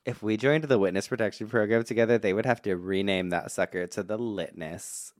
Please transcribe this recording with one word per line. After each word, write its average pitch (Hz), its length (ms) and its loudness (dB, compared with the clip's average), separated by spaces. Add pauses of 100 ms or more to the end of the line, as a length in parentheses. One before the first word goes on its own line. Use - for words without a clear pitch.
If - 160 -8
we 107 160 0
joined 147 260 2
the 135 140 6
witness 95 300 2
protection 110 400 -4
program 113 360 2
together, 117 320 4
they 104 160 2
would 110 140 0
have 123 160 0
to 98 140 -2
rename 95 540 0
that 87 200 -2
sucker 90 380 -2
to - 140 -8
the 104 160 -6
Litness 92 1000 -8